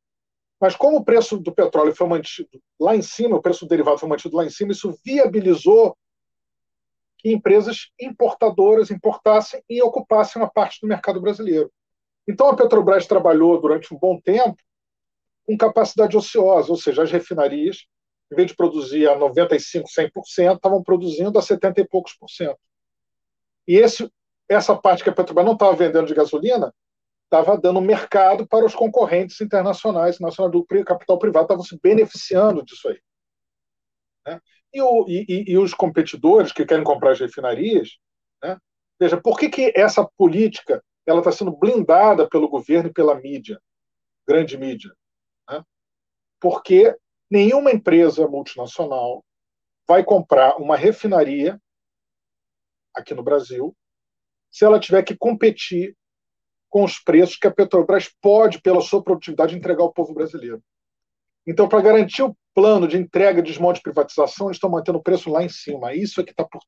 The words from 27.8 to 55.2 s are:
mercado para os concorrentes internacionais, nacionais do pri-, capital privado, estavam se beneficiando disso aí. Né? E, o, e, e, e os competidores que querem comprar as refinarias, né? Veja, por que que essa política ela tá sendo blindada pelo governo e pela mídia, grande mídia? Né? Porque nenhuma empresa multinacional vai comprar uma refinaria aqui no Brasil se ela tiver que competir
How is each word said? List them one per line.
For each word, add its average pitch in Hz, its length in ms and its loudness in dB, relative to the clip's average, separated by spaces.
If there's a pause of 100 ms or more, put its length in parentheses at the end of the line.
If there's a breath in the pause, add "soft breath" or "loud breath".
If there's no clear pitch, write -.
mercado 196 640 2
para 226 180 2
os 220 100 0
concorrentes 214 640 -2
internacionais, 185 800 -2
nacionais 175 340 -6
do 175 120 0
pri-, 190 200 -2
capital 180 340 -2
privado, 165 260 0
estavam 180 200 -4
se 170 160 -20
beneficiando 202 840 0
disso - 240 -12
aí. - 120 -8 (1300)
Né? 160 140 -16 (320)
E, 269 100 -6
o, 233 260 2
e, 185 200 -6
e, 190 240 -6
e 185 60 4
os 190 140 0
competidores 165 800 2
que - 140 -4
querem 156 180 0
comprar 135 280 2
as 131 80 -4
refinarias, 135 800 -4 (440)
né? 185 160 -10 (400)
Veja, 175 220 0
por - 180 -2
que 302 100 -2
que 262 260 -2
essa 196 420 2
política 202 680 0 (220)
ela 170 160 2
tá 170 100 0
sendo 185 180 -6
blindada 190 800 2
pelo 151 200 0
governo 151 400 -2
e 160 40 -18
pela 151 220 0
mídia, 131 460 -14 (640)
grande 156 300 0
mídia? 131 360 -12 (560)
Né? 220 160 -14 (760)
Porque 185 560 4 (340)
nenhuma 247 400 2
empresa 165 560 2
multinacional 131 1000 -8 (640)
vai 180 180 4
comprar 143 520 2
uma 151 200 -2
refinaria 170 840 -2 (1300)
aqui 131 220 -14
no 127 80 -14
Brasil 131 520 -4 (760)
se - 140 -2
ela 214 160 6
tiver 190 240 0
que - 120 -10
competir 214 800 -2 (720)